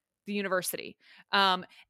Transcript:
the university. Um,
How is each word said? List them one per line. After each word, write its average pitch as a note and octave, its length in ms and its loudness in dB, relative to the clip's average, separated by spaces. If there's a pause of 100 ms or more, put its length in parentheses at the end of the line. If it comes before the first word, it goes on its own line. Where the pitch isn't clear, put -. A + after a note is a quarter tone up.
(260)
the G#3 80 -8
university. F#3 640 -4 (340)
Um, G3 340 4 (240)